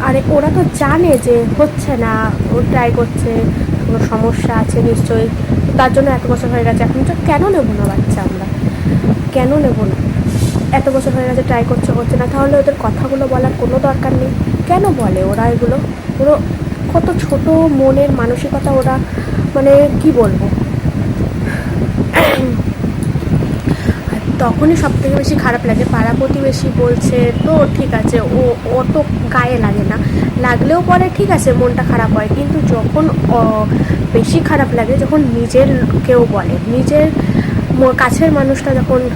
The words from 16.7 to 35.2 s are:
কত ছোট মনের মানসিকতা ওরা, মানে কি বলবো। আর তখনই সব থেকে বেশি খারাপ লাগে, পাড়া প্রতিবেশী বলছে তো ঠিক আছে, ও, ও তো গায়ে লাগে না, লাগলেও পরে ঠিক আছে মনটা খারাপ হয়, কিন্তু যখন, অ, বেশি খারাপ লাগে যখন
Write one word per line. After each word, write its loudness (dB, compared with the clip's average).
কত 0
ছোট -2
মনের 2
মানসিকতা -2
ওরা, 0
মানে 4
কি 4
বলবো। 2
আর -4
তখনই 2
সব 0
থেকে 0
বেশি 0
খারাপ -2
লাগে, 2
পাড়া 0
প্রতিবেশী 0
বলছে 2
তো 4
ঠিক -2
আছে, 0
ও, 0
ও -2
তো 2
গায়ে 0
লাগে 0
না, -2
লাগলেও 2
পরে 4
ঠিক 0
আছে 2
মনটা 2
খারাপ 0
হয়, -2
কিন্তু 0
যখন, 0
অ, 2
বেশি 2
খারাপ 0
লাগে 0
যখন 2